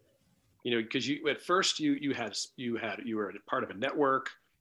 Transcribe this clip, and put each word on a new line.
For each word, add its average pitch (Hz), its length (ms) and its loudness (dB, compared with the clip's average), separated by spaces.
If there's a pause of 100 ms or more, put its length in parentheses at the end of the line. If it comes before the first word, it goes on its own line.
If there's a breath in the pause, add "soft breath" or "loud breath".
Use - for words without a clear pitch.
(640)
You 123 80 0 (100)
know, 110 100 -2
'cause 123 160 0
you, 147 220 0
at 131 120 0
first 180 380 2
you, 147 140 4
you 139 220 -2
had, 113 200 -4 (200)
you 120 200 -2
had, 107 300 -4
you 110 120 0
were 104 120 0
a 90 40 -10 (140)
part 131 160 0
of - 60 -6
a 90 60 -8
network. 135 560 2 (300)